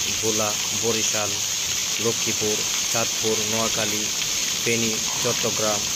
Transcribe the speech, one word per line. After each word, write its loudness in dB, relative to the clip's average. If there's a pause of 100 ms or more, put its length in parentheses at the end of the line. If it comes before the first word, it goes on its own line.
(200)
ভোলা, 2 (340)
বরিশাল, 2 (720)
লক্ষ্মীপুর, 0 (360)
চাঁদপুর, 2 (160)
নোয়াখালী, 0 (600)
ফেনী, 2 (300)
চট্টগ্রাম 0 (140)